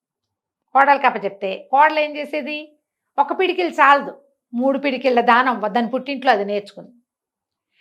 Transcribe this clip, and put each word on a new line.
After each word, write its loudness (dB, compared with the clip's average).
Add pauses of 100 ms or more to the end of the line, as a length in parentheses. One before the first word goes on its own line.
(720)
కోడలికి 4
అప్పచెప్తే -6
కోడలు 2
ఏం -4
చేసేది, -8 (400)
ఒక -2
పిడికిలు 0
చాలదు, 2 (340)
మూడు 0
పిడికిళ్ళ 0
దానం. 2
దాని -2
పుట్టింట్లో -2
అది 0
నేర్చుకుంది. -8 (920)